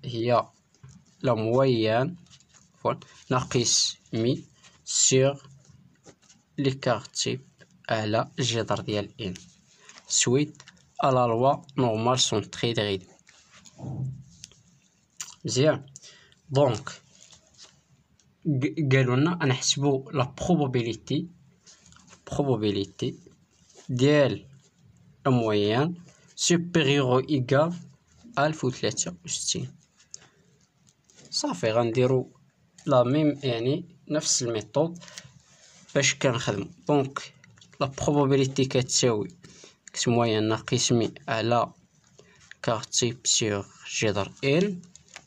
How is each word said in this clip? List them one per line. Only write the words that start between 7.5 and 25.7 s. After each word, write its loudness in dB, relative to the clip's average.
على -2
الجذر -2
ديال -6
ان. -6
سويت 0
أ 4
لا 2
لوا 2
نورمال 0
سونتري -2
دو -2
غيدو. -2
مزيان. 2
دونك 2
ق-، -2
قالوا 4
لنا 0
نحسبوا -2
لا 0
بروبابيليتي، -2
بروبابيليتي -2
ديال 2
لا 2
مويان 2